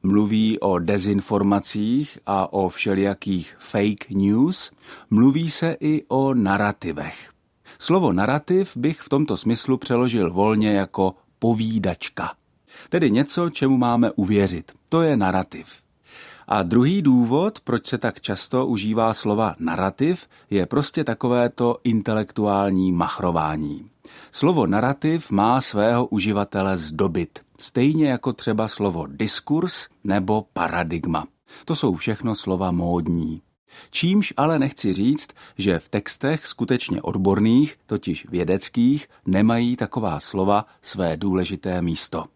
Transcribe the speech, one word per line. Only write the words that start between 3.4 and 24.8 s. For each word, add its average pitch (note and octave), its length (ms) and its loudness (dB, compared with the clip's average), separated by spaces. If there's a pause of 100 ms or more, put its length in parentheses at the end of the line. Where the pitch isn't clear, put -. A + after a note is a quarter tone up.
fake G#2 520 -2
news, G#2 600 2 (400)
mluví C#3 400 4
se E3 300 -2
i D3+ 280 0
o C3+ 260 2
narrativech. G2 960 -2 (480)
Slovo E3 340 2
narrativ D3 640 0
bych C#3+ 240 -2
v - 80 -20
tomto C#3+ 280 0
smyslu A#2 420 -2
přeložil A#2 540 0
volně G#2+ 400 2
jako F#2+ 420 0 (240)
povídačka. A2 920 -2 (560)
Tedy D3 220 2
něco, C#3+ 400 0
čemu C3+ 260 2
máme A#2+ 340 4
uvěřit. G2 600 0 (160)
To E3 140 2
je D#3 140 2
narrativ. F#2 500 -2 (840)
A G2+ 140 0
druhý B2+ 400 2
důvod, C3+ 580 2
proč - 260 -4
se A#2+ 120 -4
tak - 220 -4
často B2+ 460 -4
užívá A2 480 0
slova G#2 440 -2
narrativ, F#2+ 680 -2 (240)
je F#2+ 160 0
prostě D3 380 -2
takovéto A#2+ 800 0
intelektuální G2+ 1080 0
machrování. D#2 1000 -2 (400)
Slovo D3 360 2
narrativ C#3 640 0